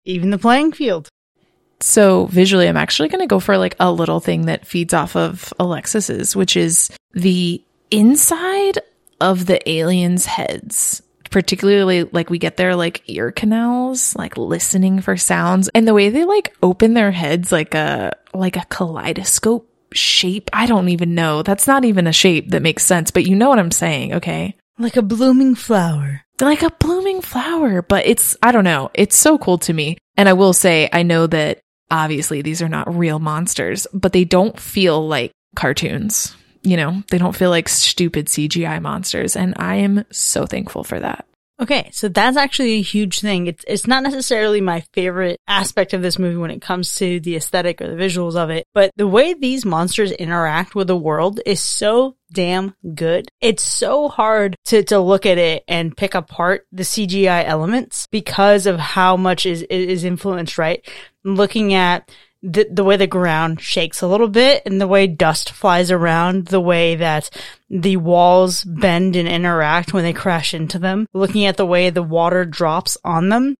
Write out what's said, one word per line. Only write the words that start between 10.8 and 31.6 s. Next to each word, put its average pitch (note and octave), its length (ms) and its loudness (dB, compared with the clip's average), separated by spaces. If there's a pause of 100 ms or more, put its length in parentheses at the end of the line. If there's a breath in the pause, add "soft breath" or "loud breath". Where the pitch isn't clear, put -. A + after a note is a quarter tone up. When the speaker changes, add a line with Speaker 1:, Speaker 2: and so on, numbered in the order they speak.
Speaker 2:
particularly, F#3+ 760 2
like, E3+ 240 -4
we F3 100 -2
get E3+ 180 -4
their, F#3 180 0
like, E3+ 320 -4
ear A2+ 240 -6
canals, A#3+ 880 -2
like, F3+ 200 -10
listening F#3 640 0
for F#3 160 -2
sounds, F3+ 520 0
and A3+ 180 4
the A3 80 6
way G3+ 160 4
they, C#4+ 140 0
like, G4 360 0
open F#3+ 340 4
their G#3 180 4
heads F3 400 -2
like D#3 220 0
a, C#3+ 380 -2 (220)
like F#3 220 -2
a F3 120 -8
kaleidoscope F#3+ 1000 -2 (280)
shape. - 580 -2
I A3 140 2
don't F#3+ 240 2
even E3+ 240 0
know. D#3+ 280 0
That's G3+ 240 0
not C4+ 200 2
even F#3+ 200 2
a D#3+ 60 2
shape D#3+ 380 2
that D#3+ 100 0
makes D#3 240 0
sense, E3+ 260 2
but E3+ 160 2
you F#3 80 4
know A3 140 4
what C4 100 6
I'm E3+ 120 2
saying, D3+ 460 -2
okay? E3+ 380 -6 (240)
Speaker 1:
Like A#3 200 -2
a A#3+ 40 4
blooming B3+ 520 4
flower. D#3 640 0 (180)
Speaker 2:
Like D4 240 2
a E4 80 2
blooming F#4 520 -4
flower, C#4 580 -2
but F#3 240 0
it's, - 380 0
I A#3+ 100 4
don't A3 120 4
know. D3+ 280 0
It's - 240 2
so D4+ 220 4
cool F#3 220 2
to - 120 -2
me. D#3+ 240 -4 (220)
And G3+ 100 6
I F#3 60 8
will F#3 180 6
say, E3+ 400 4
I E3+ 120 2
know E3 240 4
that D#3 320 -2 (300)